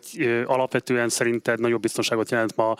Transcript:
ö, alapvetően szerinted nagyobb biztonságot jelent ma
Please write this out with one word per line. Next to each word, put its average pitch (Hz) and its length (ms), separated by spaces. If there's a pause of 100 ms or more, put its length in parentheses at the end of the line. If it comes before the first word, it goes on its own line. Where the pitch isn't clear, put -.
(180)
ö, 120 280
alapvetően 127 640
szerinted 117 500
nagyobb 117 220
biztonságot 113 500
jelent 113 240
ma 113 240